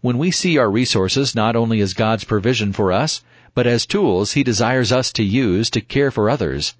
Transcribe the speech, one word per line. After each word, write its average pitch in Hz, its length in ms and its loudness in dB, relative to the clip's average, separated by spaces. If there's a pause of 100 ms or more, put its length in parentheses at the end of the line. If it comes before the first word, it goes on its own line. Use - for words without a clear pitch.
When 123 160 0
we 170 140 0
see 170 260 0
our 113 140 2
resources 117 640 0
not 113 200 0
only 113 260 0
as 92 120 -2
God's 110 300 -2
provision 110 500 0
for 98 180 0
us, 127 300 -2 (320)
but 123 140 2
as 120 180 0
tools 104 480 0
he 143 100 2
desires 120 480 0
us 127 220 0
to 117 100 0
use 104 480 0
to 117 100 -2
care 139 280 0
for 107 200 0
others 127 500 -4